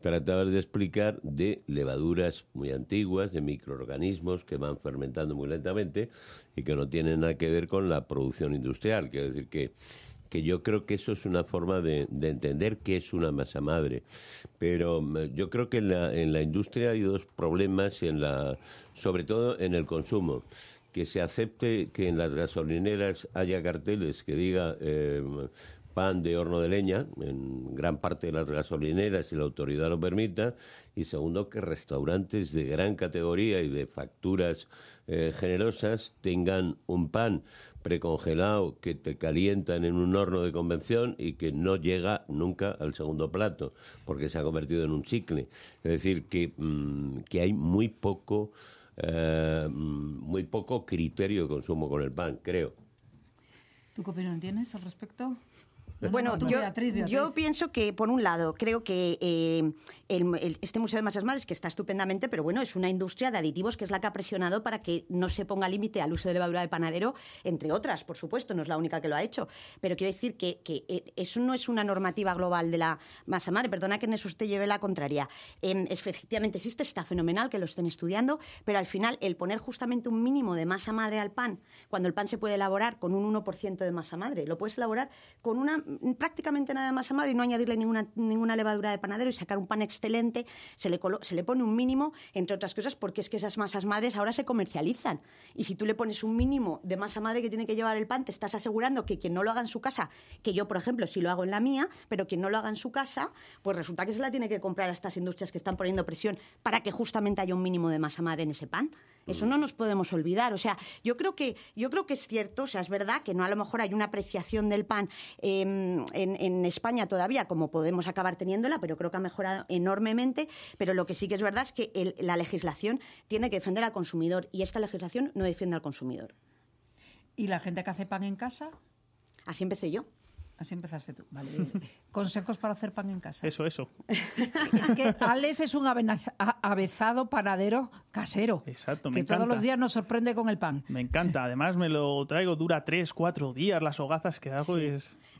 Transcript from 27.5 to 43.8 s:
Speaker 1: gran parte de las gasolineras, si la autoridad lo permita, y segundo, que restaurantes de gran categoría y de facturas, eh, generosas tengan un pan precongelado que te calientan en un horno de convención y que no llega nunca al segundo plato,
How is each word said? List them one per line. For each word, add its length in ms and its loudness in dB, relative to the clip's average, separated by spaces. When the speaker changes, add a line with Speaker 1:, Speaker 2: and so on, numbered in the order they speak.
Speaker 1:
gran 240 0
parte 300 -2
de 40 -2
las 160 0
gasolineras, 800 0
si 80 -8
la 80 0
autoridad 460 0
lo 100 2
permita, 560 0
y 100 -2
segundo, 440 -2
que 120 -6
restaurantes 920 -2
de 120 2
gran 300 2
categoría 640 2
y 80 0
de 180 -2
facturas, 840 -2
eh, 280 2
generosas 840 0
tengan 560 2
un 240 0
pan 320 2
precongelado 1000 2
que 140 -2
te 220 -6
calientan 680 2
en 120 2
un 180 4
horno 280 2
de 100 0
convención 640 0
y 140 -4
que 180 -2
no 260 2
llega 520 0
nunca 420 0
al 240 -4
segundo 380 -2
plato, 400 0